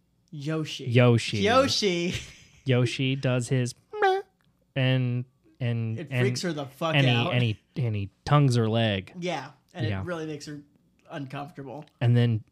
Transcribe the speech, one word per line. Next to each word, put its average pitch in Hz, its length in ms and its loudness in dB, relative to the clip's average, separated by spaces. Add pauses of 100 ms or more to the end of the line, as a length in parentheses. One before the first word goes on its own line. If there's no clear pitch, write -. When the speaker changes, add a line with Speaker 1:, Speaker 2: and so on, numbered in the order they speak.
(300)
Speaker 1:
Yoshi. 156 540 -6
Speaker 2:
Yoshi. 120 540 4
Speaker 1:
Yoshi. 185 760 2 (260)
<laughs> - 260 -20
Speaker 2:
Yoshi 131 500 2
does 127 320 -2
his 123 260 -2 (1000)
and, 127 480 0 (340)
and, 117 400 -4
Speaker 1:
It 160 140 -10
Speaker 2:
and, 127 80 -2
Speaker 1:
freaks 123 220 0
her 180 100 -2
the 147 120 -6
fuck 160 300 -4
Speaker 2:
and 139 100 4
Speaker 1:
out. 120 220 4
Speaker 2:
he, - 60 -2
and 123 100 2
he, 110 180 -2 (240)
and 107 120 -2
he 98 120 -4 (160)
tongues 143 300 4
her 113 140 2
leg. 107 500 0
Speaker 1:
Yeah, 160 300 -6 (260)
and 165 100 -6
Speaker 2:
Yeah. 98 160 -4
Speaker 1:
it 95 40 -8
really 170 200 -8
makes 151 220 -10
her 147 140 -12 (500)
uncomfortable. 143 720 -12 (160)
Speaker 2:
And 120 160 4
then 117 360 2